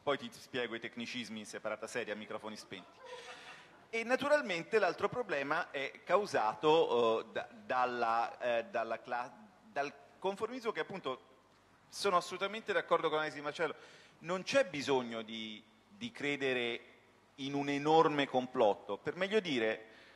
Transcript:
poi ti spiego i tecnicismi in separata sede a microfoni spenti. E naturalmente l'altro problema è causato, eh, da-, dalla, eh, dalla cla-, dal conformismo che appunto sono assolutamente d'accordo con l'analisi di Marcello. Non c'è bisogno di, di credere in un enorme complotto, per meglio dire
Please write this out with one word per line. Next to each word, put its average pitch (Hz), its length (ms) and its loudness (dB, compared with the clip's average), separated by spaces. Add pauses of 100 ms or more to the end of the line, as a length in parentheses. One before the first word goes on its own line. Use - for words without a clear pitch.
poi 139 160 -2
ti 120 140 -12
spiego 120 420 -6
i 113 60 -6
tecnicismi 113 580 -10
in 104 80 -12
separata 107 400 -8
sede 110 240 -6
a 104 60 -6
microfoni 107 400 -10
spenti. - 420 -16 (920)
E 226 120 -4
naturalmente 240 760 2
l'altro 185 280 2
problema 160 600 -2
è 139 340 -6
causato, 127 1160 4
eh, - 120 -6
da-, - 160 -4 (160)
dalla, 120 760 0
eh, 117 260 0
dalla 113 360 -4
cla-, 123 320 -6 (300)
dal 143 300 -4 (260)
conformismo 220 520 -4
che 165 100 -2
appunto 151 500 -6 (580)
sono 196 280 2
assolutamente 196 560 -2
d'accordo 165 360 4
con 151 80 0
l'analisi 151 220 -2
di 147 60 -8
Marcello. 147 300 -2 (460)
Non 180 240 -4
c'è 269 200 4
bisogno 127 580 0
di, 110 400 -8 (260)
di 107 220 -10
credere 131 680 0 (560)
in 139 180 -6
un 143 140 -2
enorme 147 580 6
complotto, 120 680 2
per 147 200 -6
meglio 196 220 0
dire 123 480 0 (300)